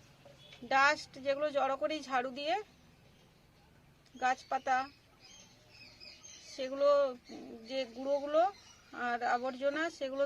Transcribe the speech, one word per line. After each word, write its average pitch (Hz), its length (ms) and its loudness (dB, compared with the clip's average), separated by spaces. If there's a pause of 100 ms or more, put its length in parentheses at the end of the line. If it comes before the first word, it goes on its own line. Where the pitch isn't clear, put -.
(720)
ডাস্ট, 277 380 4 (140)
যেগুলো 277 320 0
জড়ো 269 260 2
করি 302 140 0 (120)
ঝাড়ু 254 300 0
দিয়ে, 294 160 0 (1700)
গাছপাতা, 262 560 0 (1800)
সেগুলো, 277 340 0 (840)
যে 269 100 -2 (140)
গুঁড়োগুলো 285 480 2 (640)
আর 240 120 0 (160)
আবর্জনা, 262 500 -2 (140)
সেগুলো 269 280 -2